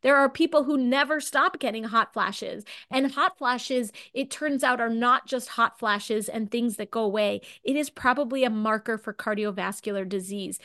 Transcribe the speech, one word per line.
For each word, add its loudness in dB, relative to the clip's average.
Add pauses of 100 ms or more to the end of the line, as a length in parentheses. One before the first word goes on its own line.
There 6
are 6
people 2
who 0
never 2
stop 0
getting -4
hot 0
flashes, -4 (260)
and 2
hot 0
flashes, -2 (220)
it -4
turns -2
out, 4
are 0
not 2
just -4
hot 0
flashes 0
and -4
things 0
that -6
go -2
away. 0 (220)
It 0
is -2
probably 0
a 4
marker 0
for -10
cardiovascular -4
disease. -6